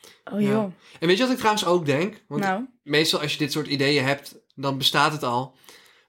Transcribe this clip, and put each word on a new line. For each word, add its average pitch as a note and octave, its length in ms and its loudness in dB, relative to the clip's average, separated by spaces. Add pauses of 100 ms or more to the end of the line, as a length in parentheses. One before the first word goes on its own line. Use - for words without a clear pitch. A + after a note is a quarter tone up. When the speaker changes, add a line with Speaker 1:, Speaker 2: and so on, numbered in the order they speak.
(340)
Speaker 1:
Oh, G3+ 80 -2
Speaker 2:
Ja. G3+ 100 2
Speaker 1:
joh. G#3 220 0 (280)
Speaker 2:
En E3 60 0
weet F3+ 100 4
je A#3+ 60 0
wat B3+ 100 2
ik B3 60 -2
trouwens G#3+ 280 0
ook F3 200 2
denk? D3+ 420 0
Want D3+ 140 -4
Speaker 1:
Nou? G3 220 -2 (180)
Speaker 2:
meestal D#3 380 0
als D3 120 -4
je - 60 -6
dit D3 140 -2
soort D#3 140 -4
ideeën C#3 380 0
hebt, - 360 -4 (140)
dan C#3 240 -4
bestaat D3+ 340 2
het D3 100 -6
al. B2+ 340 -2 (520)